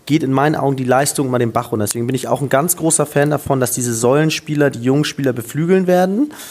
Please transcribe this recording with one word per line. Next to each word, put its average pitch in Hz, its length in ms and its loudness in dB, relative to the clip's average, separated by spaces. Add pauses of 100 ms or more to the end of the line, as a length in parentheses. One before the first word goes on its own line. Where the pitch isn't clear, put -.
geht 156 180 2
in 135 100 0
meinen 139 220 2
Augen 135 220 -2
die 131 80 -4
Leistung 131 460 0
mal 123 80 0
den 120 140 0
Bach 120 200 -2
runter. 107 140 0
Deswegen 117 200 -4
bin 131 100 -2
ich 120 120 -6
auch 117 140 0
ein 131 80 -4
ganz 151 260 2
großer 156 300 0
Fan 147 240 0
davon, 143 300 -2
dass 120 120 -2
diese 123 220 -4
Säulenspieler, 147 760 2
die 117 140 -6
jungen 139 220 2
Spieler 135 280 -2
beflügeln 165 540 0
werden. 190 460 2 (180)